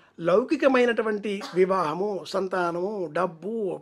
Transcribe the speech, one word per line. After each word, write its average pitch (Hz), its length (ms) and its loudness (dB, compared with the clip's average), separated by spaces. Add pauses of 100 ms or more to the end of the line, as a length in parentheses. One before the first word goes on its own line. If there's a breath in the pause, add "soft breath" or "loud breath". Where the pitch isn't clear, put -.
(200 loud breath)
లౌకికమైనటువంటి 220 1200 2 (120)
వివాహము, 180 760 0
సంతానము, 185 840 -2
డబ్బు, 180 680 -4